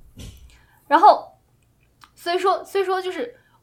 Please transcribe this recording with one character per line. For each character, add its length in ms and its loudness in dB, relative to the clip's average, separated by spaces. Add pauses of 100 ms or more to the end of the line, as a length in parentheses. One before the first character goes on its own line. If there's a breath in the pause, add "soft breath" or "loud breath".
(880 loud breath)
然 120 2
后， 340 4 (840)
所 180 -6
以 60 -2
说， 240 -2
所 180 -4
以 20 -2
说 160 -4
就 120 -8
是 240 -10 (280 soft breath)